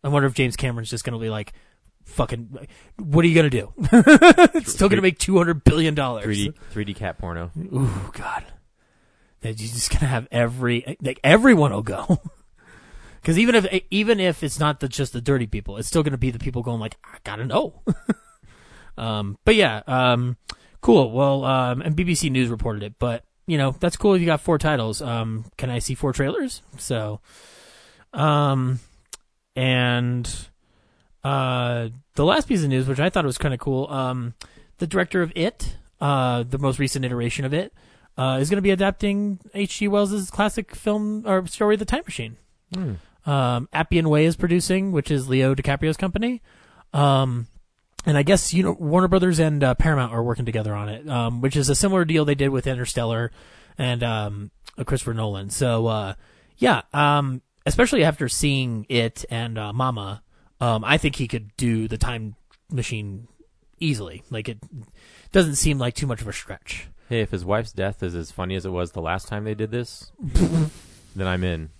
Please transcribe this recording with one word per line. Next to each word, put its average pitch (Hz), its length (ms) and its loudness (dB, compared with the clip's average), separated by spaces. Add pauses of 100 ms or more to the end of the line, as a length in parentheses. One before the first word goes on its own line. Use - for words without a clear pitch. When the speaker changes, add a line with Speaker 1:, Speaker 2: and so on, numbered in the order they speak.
Speaker 1:
I 143 60 -4
wonder 143 180 4
if 127 80 0
James 127 200 0
Cameron's 117 360 -4
just 117 120 -8
gonna 117 160 -6
be 110 100 -4
like, 107 220 -6 (540)
"Fucking, 120 600 -6 (320)
what 165 280 4
are - 20 6
you 160 80 4
gonna 151 140 6
do?" 123 260 -2
<laughs> 170 160 0 (600)
It's 311 180 -2
still - 160 2
gonna 196 140 4
Speaker 2:
Three- 190 80 4
Speaker 1:
make - 100 -4
two 190 180 2
hundred 170 280 2
billion 160 300 4
dollars. 123 280 -2
Speaker 2:
Three 104 260 -2
D, 156 40 -10 (160)
three 104 160 -6
D 101 80 -8
cat 92 240 -8
porno. 85 400 -8
Speaker 1:
Ooh, 143 320 -2 (240)
God. - 320 -10 (960)
That 110 180 -8
you're 110 80 -10
just 117 240 -6
gonna - 140 2
have 127 260 -2
every, 120 680 -2
like, 131 240 -8
everyone 190 480 6
will 101 80 -4
go. - 400 -2 (460)
<laughs> - 560 -20
'Cause 165 140 0
even 233 180 4
if, 190 360 2
even 208 300 2
if 180 220 0
it's 147 160 -6
not 151 200 0
the, 139 80 -4
just 131 240 -4
the 120 80 -8
dirty 123 280 0
people, 101 300 -8
it's 113 120 -8
still 165 140 2
gonna 143 140 -2
be 127 140 0
the 117 80 -10
people 123 220 -6
going 117 180 -4
like, 110 240 -8
"I - 220 -20
gotta 107 180 -8
know." 180 440 -2
<laughs> 214 40 0 (1080)
Um, 107 460 -6
but 220 80 6
yeah, 131 320 2
um, 123 520 2 (500)
cool. 139 240 6
Well, 139 340 2
um, 127 360 0
and 156 140 -2
B 180 80 0
B 175 120 0
C 156 140 -2
News 127 200 2
reported 107 320 -4
it, 104 160 -12
but, 120 260 -4 (220)
you 165 120 0
know, 135 220 0
that's 175 180 -2
cool 202 160 4
if 180 80 4
you 170 40 0
got 160 160 2
four 165 160 2
titles. 127 440 -2
Um, 113 440 -4 (120)
can 127 120 -6
I 120 100 -4
see - 160 -6
four 135 180 -2
trailers? 190 480 -4 (160)
So, 107 420 -6 (960)
um, 135 680 0 (760)
and, 123 720 0 (960)
uh, 123 640 -2 (260)
the 143 100 2
last 285 220 2
piece 190 160 2
of 143 60 0
news, 131 180 2
which 135 120 -2
I 170 100 2
thought 180 160 0
was 131 120 -2
kinda 135 200 -2
cool, 135 340 -2
um, 127 420 -4 (440)
the 175 100 -4
director 180 340 -2
of 170 140 -2
It, - 400 -4 (240)
uh, 127 440 0
the 123 140 -6
most 135 220 -2
recent 135 260 -2
iteration 120 400 -4
of 135 80 -2
It, 185 200 -4 (440)
uh, 131 220 0
is 147 100 0
gonna 202 120 2
be 196 100 2
adapting 202 680 0 (140)
H 202 260 -4
G 208 80 0
Wells's 202 440 0
classic 208 440 -2
film 214 520 -4
or 190 200 0
story, 208 280 2
The 208 100 -4
Time 285 200 -2
Machine. 117 320 -12 (360)
Speaker 2:
Hmm. 175 200 -4 (360)
Speaker 1:
Um, 127 440 0
Appian 165 360 0
Way 151 160 6
is 165 120 2
producing, 185 560 0
which 151 180 -2
is 135 160 0
Leo 131 260 2
DiCaprio's 143 440 -2
company. 220 440 -2 (520)
Um, 135 540 2 (580)
and 147 120 2
I 143 60 4
guess, 185 300 2
you 180 100 2
know, - 160 0
Warner 175 300 2
Brothers 180 280 4
and, 151 260 2
uh, 127 120 4
Paramount 131 380 0
are 117 100 -2
working 120 220 -2
together 110 280 -2
on 104 140 -6
it, 117 220 -12
um, 120 320 -2
which 135 160 0
is 135 100 0
a 139 80 2
similar 190 300 2
deal 156 180 2
they 147 120 2
did 139 160 0
with 127 140 -2
Interstellar 117 640 -2 (460)
and, 123 240 -2
um, 104 500 -6 (340)
Christopher 123 280 -4
Nolan. 101 360 -4
So, 117 380 0
uh, 104 260 -4 (440)
yeah, 143 260 2 (100)
um, 143 480 2 (240)
especially 240 400 2
after 156 240 0
seeing 127 580 -2
It 117 420 -2
and, 117 280 -6
uh, 107 160 -8
Mama, 110 500 -4 (380)
um, 110 240 0
I 139 120 4
think 143 200 -2
he 127 100 -4
could 110 300 -10
do 113 320 -2
The 110 80 -6
Time 110 380 -4 (360)
Machine 110 560 -8 (540)
easily. 107 480 -6
Like, 110 180 -8
it 113 120 -12 (760)
doesn't 165 220 4
seem 147 220 2
like 123 180 -2
too 143 120 -4
much 117 140 -6
of 107 80 -10
a - 40 -10
stretch. - 540 -14 (220)
Speaker 2:
Hey, 117 100 -2
if 104 120 -2
his 90 120 -6
wife's 107 300 -2
death 98 300 -4
is 87 120 -6
as 82 160 -10
funny 92 240 -6
as 92 100 -6
it 95 60 -6
was 87 220 -4
the 90 80 -8
last 85 260 -6
time 104 160 -8
they 110 120 -6
did 107 160 -6
this, - 460 -10
Speaker 1:
<laughs> 285 40 -16
Speaker 2:
then 156 1080 -2
I'm 92 160 -2
in. 82 360 -4